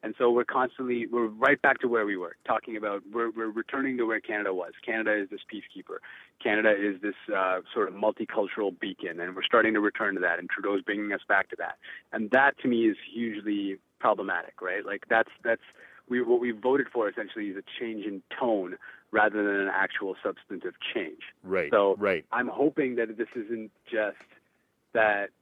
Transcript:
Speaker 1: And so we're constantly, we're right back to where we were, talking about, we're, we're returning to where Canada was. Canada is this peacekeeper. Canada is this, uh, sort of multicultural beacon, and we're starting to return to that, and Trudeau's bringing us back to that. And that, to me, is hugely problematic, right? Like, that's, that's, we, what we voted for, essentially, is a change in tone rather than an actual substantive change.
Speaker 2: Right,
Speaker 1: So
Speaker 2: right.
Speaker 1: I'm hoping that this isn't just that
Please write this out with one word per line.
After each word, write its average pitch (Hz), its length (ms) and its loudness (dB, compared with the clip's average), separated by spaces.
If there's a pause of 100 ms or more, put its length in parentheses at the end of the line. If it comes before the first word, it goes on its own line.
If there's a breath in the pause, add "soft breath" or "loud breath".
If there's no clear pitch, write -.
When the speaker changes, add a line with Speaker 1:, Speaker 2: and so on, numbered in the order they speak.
Speaker 1:
And 110 160 -6
so 123 100 6
we're 120 140 4
constantly, 123 640 -2
we're 120 180 0
right 120 340 2
back 135 200 4
to 127 80 -2
where 117 180 2
we 101 120 -2
were, 87 180 -8 (100)
talking 113 320 -2
about, 101 240 -4 (100)
we're, 117 200 -2
we're 113 180 -6
returning 131 480 -4
to 120 80 0
where 110 140 0
Canada 104 340 -2
was. 87 200 -6 (120)
Canada 110 340 0
is 98 120 -4
this 101 80 -10 (120)
peacekeeper. - 460 -14 (460 loud breath)
Canada 107 340 4
is 98 240 -2
this, 101 140 -4 (200)
uh, 92 260 0 (120)
sort 104 140 0
of 95 80 -8
multicultural 101 840 -2
beacon, 85 400 -8
and 90 160 -6
we're 95 80 -8
starting 110 300 4
to 107 60 4
return 104 340 0
to 90 80 -2
that, 85 160 2
and 87 100 -8
Trudeau's 101 360 -2
bringing 104 300 -2
us 95 140 -4
back 98 220 2
to 90 80 -10
that. 85 200 -8 (360 loud breath)
And 107 160 -4
that, 135 300 4
to - 80 0
me, 117 220 4
is 98 80 0 (140)
hugely 104 680 -4 (200)
problematic, 98 600 -2
right? 92 240 -6
Like, 98 240 -8
that's, 113 220 2 (120)
that's, 117 200 0 (440 loud breath)
we, 123 140 0
what 117 180 4
we 120 120 0
voted 123 420 2
for, 110 160 0
essentially, 107 380 -8
is 98 100 -8
a 98 60 -12 (160)
change 110 260 -6
in 101 160 -6 (180)
tone 98 360 0 (360 loud breath)
rather 107 320 4
than 101 120 2
an 98 180 0
actual 95 480 -2
substantive 92 520 -8 (200)
change. 95 280 -6 (200)
Speaker 2:
Right, 90 300 0
Speaker 1:
So 101 260 6
Speaker 2:
right. 98 360 2
Speaker 1:
I'm 123 160 0
hoping 139 480 2
that 110 200 -2
this 113 160 -4
isn't 110 380 -8 (180)
just 107 280 -2 (760)
that 104 360 2 (120)